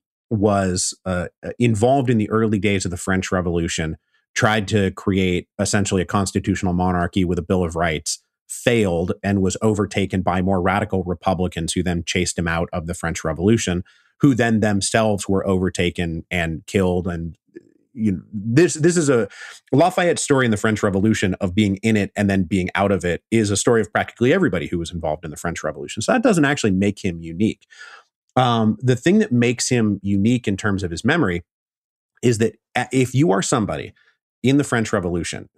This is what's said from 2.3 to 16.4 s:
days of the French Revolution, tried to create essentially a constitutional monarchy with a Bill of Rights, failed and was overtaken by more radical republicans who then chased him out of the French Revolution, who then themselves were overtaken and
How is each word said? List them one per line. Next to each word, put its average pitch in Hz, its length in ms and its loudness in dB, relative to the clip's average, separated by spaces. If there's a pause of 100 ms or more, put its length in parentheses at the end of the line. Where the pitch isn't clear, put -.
days 98 240 0
of 92 80 -6
the 87 60 -6
French 92 340 -4
Revolution, 85 640 -2 (400)
tried 107 320 2
to 98 240 0
create 92 560 0 (100)
essentially 98 440 0
a 85 40 -4
constitutional 95 680 -2
monarchy 90 500 0
with 87 160 0
a - 20 -2
Bill 92 220 0
of 82 140 -4
Rights, 82 420 -4 (300)
failed 98 640 0 (100)
and 101 180 0
was 92 200 0
overtaken 98 600 0
by 92 200 0
more 92 200 0
radical 95 440 0
republicans 87 640 -2
who 92 100 -2
then 87 240 -2
chased - 320 -2
him 85 120 -2
out 85 240 -2
of 80 140 -6
the 85 60 -6
French 82 300 -6
Revolution, 90 600 0 (340)
who 143 140 4
then 113 280 2
themselves 104 680 0
were 95 160 0
overtaken 87 840 -2
and 82 340 -4